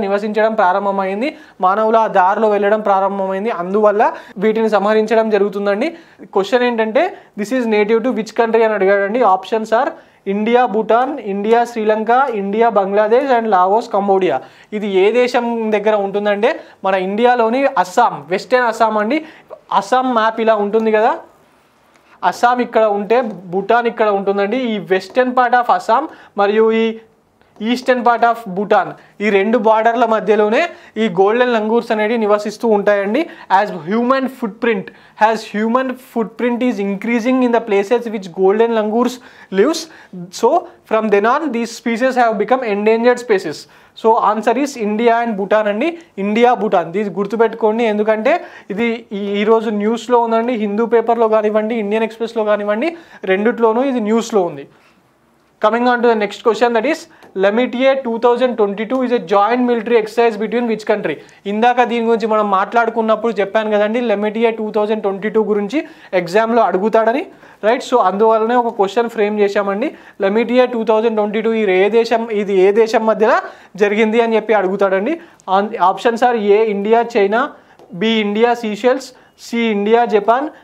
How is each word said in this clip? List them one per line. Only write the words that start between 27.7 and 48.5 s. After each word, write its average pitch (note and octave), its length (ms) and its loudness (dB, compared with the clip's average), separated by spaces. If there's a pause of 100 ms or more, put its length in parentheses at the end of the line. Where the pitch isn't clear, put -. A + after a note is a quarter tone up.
eastern B3 360 0
part A#3 220 2
of A3+ 100 -2 (180)
భూటాన్, F#3 340 0 (320)
ఈ G#3 40 0 (100)
రెండు A3 200 2 (100)
బార్డర్ల A3 460 2
మధ్యలోనే G#3+ 460 2 (440)
ఈ - 20 2 (140)
గోల్డెన్ A#3 360 2
లంగూర్స్ A3+ 380 0
అనేవి G#3+ 300 0
నివసిస్తూ G#3 440 -2 (100)
ఉంటాయండి. G3+ 440 0 (380)
As G#3 100 0 (180)
human A#3+ 380 0 (140)
footprint, G#3+ 460 -4 (440)
as A3 100 -2 (140)
human A3+ 340 0 (240)
footprint A#3 580 -4
is G#3+ 80 -2 (100)
increasing A3+ 600 -2
in A#3 100 -2
the A3+ 120 -2
places G#3 340 0 (100)
which F#3+ 140 -8 (140)
golden A3 380 4
langurs A#3 360 -2 (440)
lives, D4+ 220 2 (600)
so A#3 80 4 (420)
from A3 140 0 (100)
then G3+ 180 2
on D4+ 240 -2
these A#3 240 -6
species A#3+ 420 -2
have A3 200 0
become B3+ 200 0 (120)
endangered A3+ 500 2
species. F#3 340 -2 (420)
So A3+ 80 2 (220)
answer A3 220 0 (100)
is C#4 80 -4 (160)
India A3+ 260 2 (100)
and A#3 140 -4
Bhutan G#3 340 0
అండి. A3+ 160 -2 (360)
ఇండియా, A3 260 2 (120)
భూటాన్, F#3+ 280 0 (140)
ఇది G3+ 160 -8
గుర్తుపెట్టుకోండి. A3+ 640 -2 (100)
ఎందుకంటే G#3+ 400 0 (380)